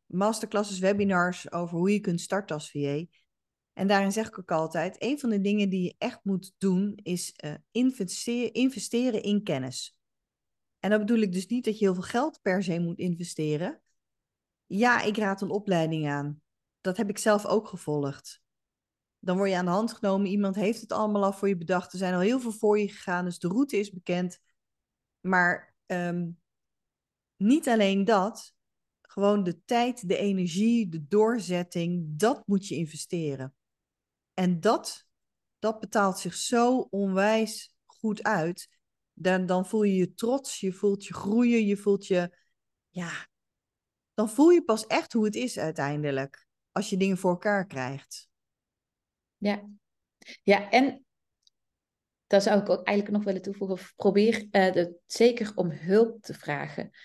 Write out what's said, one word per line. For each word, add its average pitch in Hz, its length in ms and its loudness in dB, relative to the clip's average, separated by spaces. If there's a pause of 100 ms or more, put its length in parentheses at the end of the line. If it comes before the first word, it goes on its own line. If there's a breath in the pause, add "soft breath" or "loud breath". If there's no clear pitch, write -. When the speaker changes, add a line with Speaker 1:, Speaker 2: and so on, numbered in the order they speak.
Speaker 1:
masterclasses, 208 760 -2
webinars 185 720 2
over 170 260 -4
hoe 185 160 2
je 208 60 2
kunt 175 220 -2
starten 202 340 -4
als - 160 -10
V - 40 -10
A. 143 300 -2 (680)
En 196 140 -2
daarin 196 240 2
zeg 220 160 -4
ik - 120 -18
ook 180 120 -8
altijd: 160 480 -2
een 285 200 -4
van 240 100 -4
de 202 120 0
dingen 202 280 0
die 185 140 -2
je 175 140 -6
echt - 260 -8
moet 190 340 -4
doen, 196 460 0
is, 175 320 -6
eh, 151 180 -10 (180)
investe-, 240 800 -2
investeren 240 720 -2
in 202 200 0
kennis. 135 540 -6 (840)
En 190 100 -4
dan 214 100 4
bedoel 220 200 2
ik 208 140 0
dus 185 140 -4
niet 240 180 -4
dat 214 140 -4
je 208 60 2
heel 190 80 4
veel 180 100 -6
geld 285 380 -2
per 190 220 0
se 170 160 -2
moet 170 200 -4
investeren. 170 840 -4 (840)
Ja, 233 360 2
ik 214 160 -2
raad 196 240 0
een 196 80 -4
opleiding 160 600 0
aan. 143 320 -6 (400)
Dat 180 160 -4
heb 208 120 -2
ik 202 80 -6
zelf 208 280 2
ook 214 220 0
gevolgd. 147 760 -8 (800)
Dan 180 160 -2
word 196 120 2
je 185 80 0
aan 180 80 0
de 175 60 0
hand 220 220 0
genomen. 196 340 0
Iemand 196 280 0
heeft 214 260 -2
het - 100 -8
allemaal 208 320 0
al 196 100 2
voor 196 140 -2
je 196 100 0
bedacht. 180 340 -2
Er 180 80 -14
zijn 185 140 -2
al 180 60 0
heel 226 200 2
veel 240 120 -6
voor 208 280 2
je 208 100 0
gegaan. 180 360 -4
Dus 175 140 -6
de - 80 -4
route 240 300 0
is 202 140 -2
bekend. 180 480 -4 (800)
Maar, 180 560 0 (100)
ehm, 175 440 -4 (1080)
niet 247 320 2
alleen 196 360 4
dat. 208 480 0 (480)
Gewoon 202 420 2
de 175 220 -4
tijd, 240 420 -2
de 185 100 2
energie, 196 720 0
de 160 180 -8
doorzetting. 175 1000 0 (140)
Dat 240 280 0
moet 196 200 0
je 147 80 -6
investeren. 151 800 -6 (800)
En 180 260 0
dat, - 480 0 (520)
dat 220 200 -4
betaalt 196 400 0
zich 175 140 -8
zo 240 440 2
onwijs 202 960 0 (120)
goed - 380 -6
uit. 180 460 -2 (440)
Dan, 185 320 0
dan 185 200 0
voel 214 180 0
je 196 120 4
je 185 180 2
trots. 262 460 -4
Je 190 140 -2
voelt 196 320 0
je - 80 -12
groeien. 233 520 2
Je 202 120 2
voelt 202 300 0
je, 175 300 0 (520)
ja, 170 380 -12 (840)
dan 220 160 0
voel 294 200 8
je 349 140 8
pas 220 240 0
echt 330 260 -2
hoe 220 120 4
het 214 100 0
is 247 220 -4
uiteindelijk. 147 920 -4 (240)
Als 202 180 -4
je 196 80 -2
dingen 190 200 2
voor 185 140 0
elkaar 196 360 -2
krijgt. 135 600 -10 (1080)
Speaker 2:
Ja. 202 320 -4 (720 loud breath)
Ja, 196 260 4
en 262 360 2 (1200)
daar 196 140 6
zou 208 200 4
ik 202 80 -2
ook 180 160 0
eigenlijk 208 320 0
nog 208 80 -2
willen 185 160 -2
toevoegen. 196 360 -6 (180)
Probeer, 214 560 4
eh, 190 220 4
de, 175 320 0
zeker 233 500 2
om 175 160 -2
hulp 190 500 2
te - 120 -14
vragen. 147 560 -8 (160 soft breath)